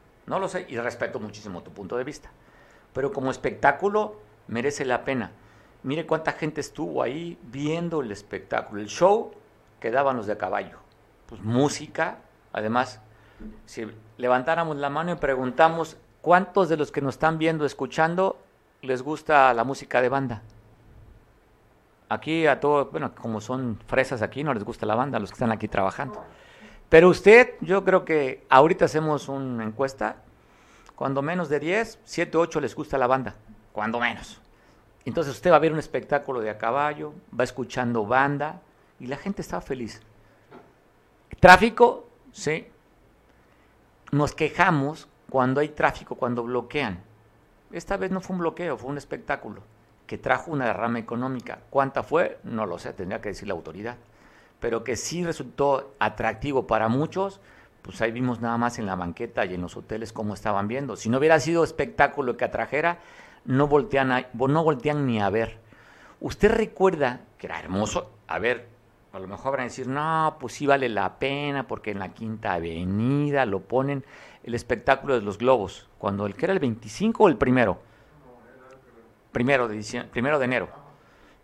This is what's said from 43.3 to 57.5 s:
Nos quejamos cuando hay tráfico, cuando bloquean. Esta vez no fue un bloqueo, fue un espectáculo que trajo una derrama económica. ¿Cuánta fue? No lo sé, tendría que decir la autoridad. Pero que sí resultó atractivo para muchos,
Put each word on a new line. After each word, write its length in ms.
Nos 220
quejamos 720
cuando 300
hay 100
tráfico, 460
cuando 280
bloquean. 600
Esta 260
vez 140
no 100
fue 120
un 60
bloqueo, 380
fue 120
un 80
espectáculo 640
que 100
trajo 340
una 160
derrama 320
económica. 600
¿Cuánta 320
fue? 420
No 220
lo 140
sé, 140
tendría 260
que 100
decir 180
la 60
autoridad. 440
Pero 240
que 120
sí 280
resultó 760
atractivo 640
para 220
muchos, 520